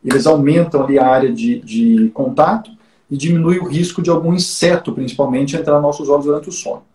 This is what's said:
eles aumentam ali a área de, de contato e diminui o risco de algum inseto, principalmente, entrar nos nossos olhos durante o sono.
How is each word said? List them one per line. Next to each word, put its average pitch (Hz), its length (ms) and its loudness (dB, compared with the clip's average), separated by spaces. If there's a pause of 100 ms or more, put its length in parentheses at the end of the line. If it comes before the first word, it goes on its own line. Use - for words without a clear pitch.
eles 131 220 0
aumentam 156 560 2
ali 135 160 2
a 127 80 4
área 131 260 2
de, 117 280 -2
de 113 540 2
contato 160 560 0 (400)
e 143 60 -6
diminui 165 420 0
o - 60 -6
risco 170 380 -4
de 170 80 0
algum 165 240 2
inseto, 175 580 0
principalmente, 135 640 -4
entrar 147 180 0
nos 147 80 2
nossos 143 260 -4
olhos 143 160 2
durante 147 240 -2
o 180 40 -14
sono. 123 300 -10 (120)